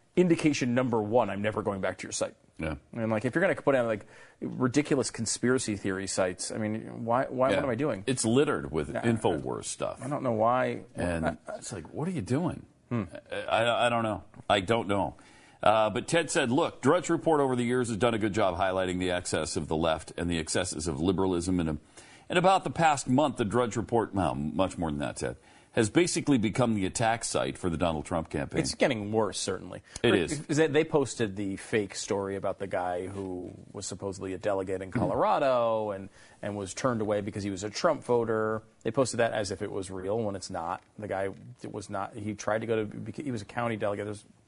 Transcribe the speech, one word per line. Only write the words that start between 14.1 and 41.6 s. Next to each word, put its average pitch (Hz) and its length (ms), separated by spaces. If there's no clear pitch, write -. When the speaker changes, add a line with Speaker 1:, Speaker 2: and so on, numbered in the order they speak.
Speaker 2:
I 101 120
don't 104 280
know. 95 260
Uh, 107 280
but 104 160
Ted 165 240
said, 139 220
"Look, 139 280
Drudge 156 280
Report 160 320
over 131 160
the 123 80
years 123 240
has 117 80
done 113 180
a 110 40
good 101 160
job 95 220
highlighting 92 440
the 92 100
excess 87 460
of 76 120
the 80 80
left 80 400
and 85 140
the 85 80
excesses 92 480
of 71 140
liberalism. 90 580
And, 78 200
and 175 100
about 185 240
the 156 80
past 151 380
month, 131 300
the 123 60
Drudge 110 300
Report," 113 400
well, 82 200
much 76 440
more 82 120
than 71 100
that, 60 160
Ted, 62 200
"has 113 180
basically 156 480
become 110 360
the 98 120
attack 113 380
site 67 340
for 92 120
the 80 80
Donald 80 260
Trump 82 240
campaign." - 320
Speaker 1:
It's 135 140
getting 113 360
worse, 107 300
certainly. 92 420
Speaker 2:
It 120 60
Speaker 1:
Right, 98 100
Speaker 2:
is. 143 260
Speaker 1:
is 143 120
that 156 160
they 156 100
posted 123 520
the 98 200
fake 104 400
story 98 400
about 95 240
the 98 80
guy 90 400
who 95 420
was 101 140
supposedly 95 480
a 90 40
delegate 95 440
in 95 80
Speaker 2:
Mm-hmm. - 100
Speaker 1:
Colorado 120 920
and, 98 200
and 101 120
was 98 200
turned 120 260
away 104 220
because 104 200
he 101 80
was 95 140
a 107 60
Trump 147 340
voter. 110 580
They 117 80
posted 120 280
that 113 120
as 110 180
if 98 120
it 101 100
was 92 180
real 95 280
when 104 180
it's 92 140
not. 87 320
The 107 100
guy 98 220